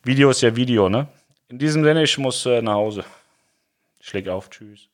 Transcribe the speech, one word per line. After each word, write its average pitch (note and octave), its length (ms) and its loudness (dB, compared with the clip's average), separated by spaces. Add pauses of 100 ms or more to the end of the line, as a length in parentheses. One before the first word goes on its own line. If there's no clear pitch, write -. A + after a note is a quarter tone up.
Video C3+ 260 4
ist B2 100 0
ja A2+ 160 2
Video, A#2 320 0
ne? B2 180 -2 (420)
In B2 100 -20
diesem D3+ 260 0
Sinne, D#3 180 4
ich C#3+ 140 0
muss, C3 300 -4
äh, A#2+ 160 2
nach G#2+ 120 -2
Hause. G#2 300 -2 (960)
Ich - 120 -20
leg F#2+ 160 -6
auf, F#2+ 200 -8
tschüss. G#2 460 -20